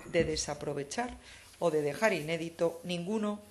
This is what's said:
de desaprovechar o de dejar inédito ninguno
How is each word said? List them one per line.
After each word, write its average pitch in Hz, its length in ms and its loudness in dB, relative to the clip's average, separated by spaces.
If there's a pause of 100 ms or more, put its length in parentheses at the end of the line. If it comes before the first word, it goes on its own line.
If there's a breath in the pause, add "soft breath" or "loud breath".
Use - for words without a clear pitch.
de 170 180 4
desaprovechar 156 920 -4 (420 loud breath)
o 170 120 4
de 151 100 4
dejar 147 320 4
inédito 165 720 0
ninguno 208 640 -2